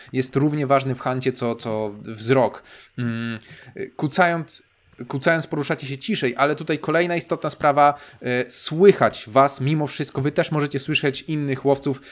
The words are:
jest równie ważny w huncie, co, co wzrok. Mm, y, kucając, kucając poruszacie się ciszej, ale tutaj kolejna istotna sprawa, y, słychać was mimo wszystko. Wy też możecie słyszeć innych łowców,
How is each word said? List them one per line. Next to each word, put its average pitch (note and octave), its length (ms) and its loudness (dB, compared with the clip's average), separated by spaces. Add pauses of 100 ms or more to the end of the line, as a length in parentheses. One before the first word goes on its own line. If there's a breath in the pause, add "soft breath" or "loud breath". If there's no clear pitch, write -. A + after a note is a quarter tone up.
(120)
jest B2+ 240 -2
równie D3 300 0
ważny C3 280 2
w A#2 60 -8
huncie, B2+ 320 -2
co, A#2 240 -4
co G#2+ 460 -4
wzrok. A2+ 600 0 (360 loud breath)
Mm, A#2 400 -4 (380 loud breath)
y, - 200 -10
kucając, E3+ 640 0 (460)
kucając D#3+ 380 0
poruszacie D3+ 400 -4
się C#3 120 -8
ciszej, C#3 380 -2
ale D3 200 2
tutaj D#3 220 -4
kolejna E3+ 380 0
istotna D#3+ 340 -4
sprawa, C#3+ 440 4 (280 loud breath)
y, B2 260 -2
słychać - 800 4
was C#3 340 4
mimo D3 260 0
wszystko. C#3 340 -6
Wy D3 120 -2
też D#3+ 180 0
możecie D3 280 -2
słyszeć C#3+ 440 -2
innych C#3+ 420 -4
łowców, C#3 360 0 (120)